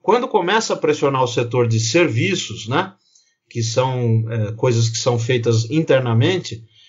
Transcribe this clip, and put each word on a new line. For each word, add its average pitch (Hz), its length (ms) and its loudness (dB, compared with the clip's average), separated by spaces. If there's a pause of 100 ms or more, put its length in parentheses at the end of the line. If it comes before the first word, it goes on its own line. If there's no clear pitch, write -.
Quando 247 280 2
começa 202 460 0
a - 20 -4
pressionar 147 460 0
o 127 60 2
setor 120 380 0
de 113 140 2
serviços, 139 880 0
né, 180 260 -2 (540)
que 117 140 -6
são, 117 680 0
é, 107 220 -4
coisas 117 360 0
que - 80 -6
são 120 220 0
feitas 113 520 0
internamente, 143 960 0 (240)